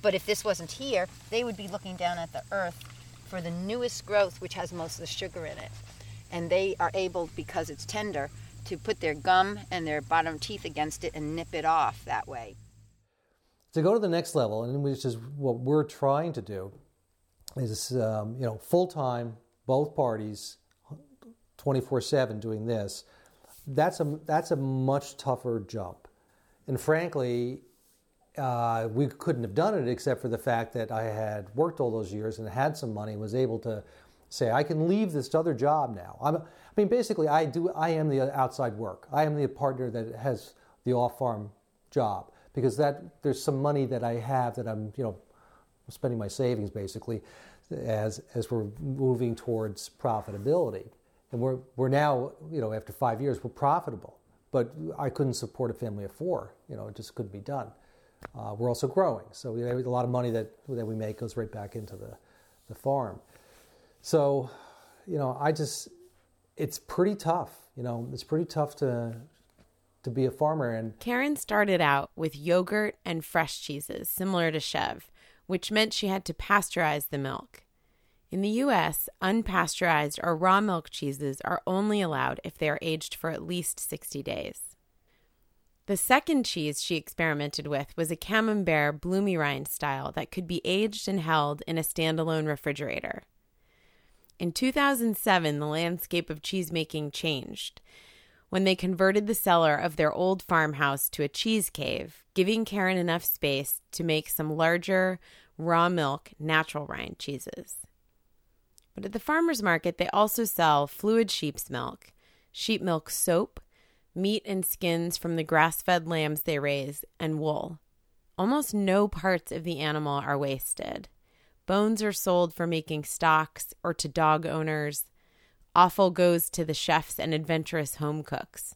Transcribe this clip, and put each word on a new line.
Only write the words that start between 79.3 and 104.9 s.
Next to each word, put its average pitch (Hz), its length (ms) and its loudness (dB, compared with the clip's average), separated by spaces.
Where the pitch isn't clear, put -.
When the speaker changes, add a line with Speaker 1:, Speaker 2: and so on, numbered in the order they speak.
Speaker 3:
or 170 120 2
raw 185 240 6
milk 190 300 0
cheeses 139 520 -4
are - 260 -2
only 202 340 2
allowed 135 420 0
if - 140 -10
they 156 100 2
are 147 140 2
aged 160 320 -2
for - 160 -4
at - 140 -6
least 175 360 -4
sixty - 440 -8
days. - 520 -8
The 202 120 2
second 269 480 4
cheese 151 360 -2
she - 140 0
experimented 147 720 -2
with 143 280 -4
was 160 140 0
a 165 60 0
Camembert 175 840 2
Bloomy 190 380 2
Rind 143 300 0
style 139 460 -4
that - 180 -4
could 180 160 -6
be 175 180 -2
aged 208 420 0
and 190 120 0
held 151 480 2
in 165 100 0
a 160 40 0
standalone 160 640 0
refrigerator. 147 760 -4
In 170 120 0
two 254 200 2
thousand 254 440 4
seven, 165 440 2
the 147 80 -2
landscape 170 640 -2
of 151 100 -8
cheesemaking 160 720 -4
changed - 680 -6
when 185 140 2
they 190 120 6
converted 190 520 4
the 220 80 0
cellar 165 400 6
of 151 200 -2
their 151 160 4
old 185 300 2
farmhouse 147 680 2
to - 120 -4
a 143 60 2
cheese 220 420 0
cave, - 540 -6
giving 214 320 4
Karen 190 320 0
enough 170 260 0
space - 580 -2
to - 120 -6
make 156 240 2
some 156 280 -2
larger, 175 640 2